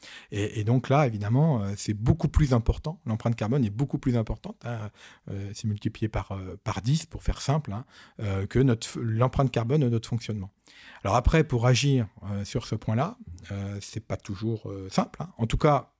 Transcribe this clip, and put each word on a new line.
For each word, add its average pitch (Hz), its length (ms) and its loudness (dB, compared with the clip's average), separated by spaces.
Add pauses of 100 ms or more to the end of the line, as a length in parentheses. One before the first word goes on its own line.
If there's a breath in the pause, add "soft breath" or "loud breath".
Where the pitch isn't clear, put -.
(320 loud breath)
Et, 107 280 -2
et 101 40 0
donc 120 260 2
là, 143 160 6
évidemment, 113 560 2
euh, 98 140 -2
c'est - 180 -2
beaucoup 117 320 2
plus 143 280 4
important. - 520 0
L'empreinte 113 300 0
carbone 117 280 2
est 101 60 2
beaucoup 139 280 -2
plus 123 180 0
importante, 117 480 -4
hein, 113 260 -6 (400 loud breath)
euh, 101 240 -8
c'est - 140 -4
multiplié 107 400 -2
par, - 240 -6
euh, 95 320 -10
par - 180 -4
dix, 147 240 0
pour - 160 -12
faire - 180 -2
simple, 143 320 -2
hein, 110 120 -8 (360 soft breath)
euh, 98 260 -2
que 120 120 0
notre 127 300 4
f-, - 120 -8
l'empreinte 120 520 0
carbone 123 300 2
de 123 60 2
notre 117 200 0
fonctionnement. 107 420 -6 (540 loud breath)
Alors 98 100 2
après, 156 300 6
pour 120 220 2
agir, 127 420 4 (160)
euh, 101 200 -4
sur - 220 -6
ce - 80 -4
point-là, 123 420 0 (360)
euh, 98 280 -6
c'est - 240 -10
pas - 120 -6
toujours, 107 520 -6
euh, 98 220 -10
simple, - 320 -2
hein. 180 160 -14
En 117 80 0
tout - 100 0
cas, 143 440 2